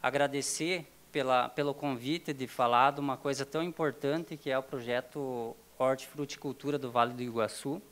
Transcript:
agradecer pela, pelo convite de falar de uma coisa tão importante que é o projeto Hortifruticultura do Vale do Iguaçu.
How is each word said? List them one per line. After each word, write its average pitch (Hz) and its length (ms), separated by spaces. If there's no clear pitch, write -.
agradecer 143 840
pela, 127 380
pelo 143 260
convite 143 580
de 131 140
falar 123 460
de 143 80
uma 139 160
coisa 135 280
tão 160 200
importante 160 720
que 147 120
é 131 80
o 135 60
projeto 123 960
Hortifruticultura 139 1000
do 131 100
Vale 120 260
do 123 100
Iguaçu. 120 680